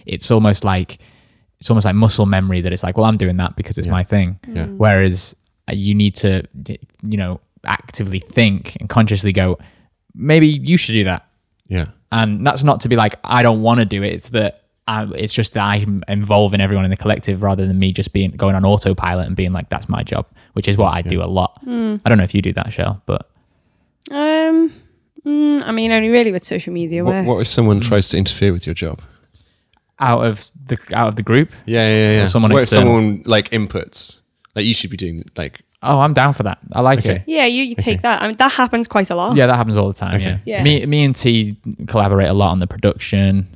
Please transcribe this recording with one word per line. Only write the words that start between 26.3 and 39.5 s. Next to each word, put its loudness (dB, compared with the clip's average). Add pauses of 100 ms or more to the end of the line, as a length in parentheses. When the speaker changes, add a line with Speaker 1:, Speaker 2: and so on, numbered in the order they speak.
Speaker 3:
with -4
social -8
media -4
Speaker 2:
What, 0
Speaker 3:
where -2
Speaker 2:
what 0
if -2
someone 2
Speaker 1:
Mm. -2
Speaker 2:
tries 0
to -2
interfere 0
with -4
your -6
job? -8 (1000)
Speaker 1:
Out 2
of -4 (160)
the, -4 (160)
out 2
of -4
the -6
group? 2 (140)
Speaker 2:
Yeah, 0
yeah, 4
yeah. 4
Speaker 1:
Or 2
someone 2
Speaker 2:
What 4
Speaker 1:
external? 4
Speaker 2:
if 4
someone, 2
like, 0
inputs? -6 (360)
Like, -2
you 2
should -6
be -12
doing, -8 (140)
like, -10 (220)
Speaker 1:
Oh, 2
I'm 2
down 4
for -2
that. -6 (140)
I -2
like 4
Speaker 2:
Okay. -2
Speaker 1:
it. -8
Speaker 3:
Yeah, 0
you, -2
you -6
take -2
Speaker 2:
Okay. -6
Speaker 3:
that. 0
I -2
mean, -8
that 4
happens 0
quite 0
a -4
lot. 0
Speaker 1:
Yeah, 6
that 4